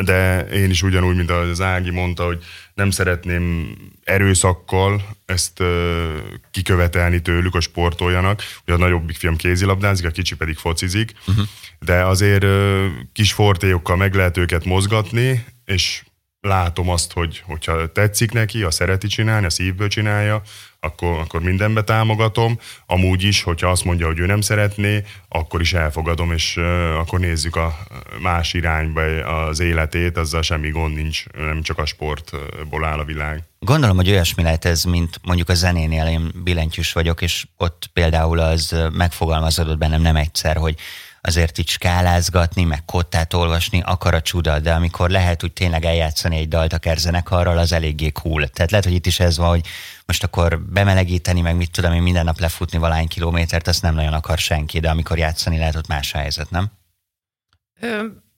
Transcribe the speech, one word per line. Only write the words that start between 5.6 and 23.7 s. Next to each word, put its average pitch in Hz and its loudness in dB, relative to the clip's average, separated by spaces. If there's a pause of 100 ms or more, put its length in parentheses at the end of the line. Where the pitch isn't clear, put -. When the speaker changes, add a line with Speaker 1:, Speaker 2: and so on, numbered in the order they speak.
Speaker 1:
ö, 87 0 (340)
kikövetelni 87 2
tőlük, 87 0
hogy 87 0
sportoljanak. 90 0 (200)
Ugye 87 0
a 85 4
nagyobbik 85 2
fiam 82 0
kézilabdázik, 95 2
a 82 -2
kicsi 82 -4
pedig 80 -4
focizik. 92 -2 (140)
Speaker 2:
Mhm. 101 2 (380)
Speaker 1:
De 90 2
azért, 98 4
ö, 98 4 (260)
kis 101 2
fortéjokkal 92 2
meg 95 2
lehet 90 2
őket 85 0
mozgatni, 110 0 (200)
és - -2 (380)
látom 90 0
azt, 87 -2
hogy, 85 -6
hogyha 82 -4
tetszik 104 2
neki, 113 0
ha 87 0
szereti 95 0
csinálni, 110 0
a 82 0
szívből 92 -2
csinálja, 104 0 (380)
akkor, 82 -4
akkor 82 -6
mindenbe 104 2
támogatom. 110 2 (280)
Amúgy 92 2
is, 101 2
hogyha 87 0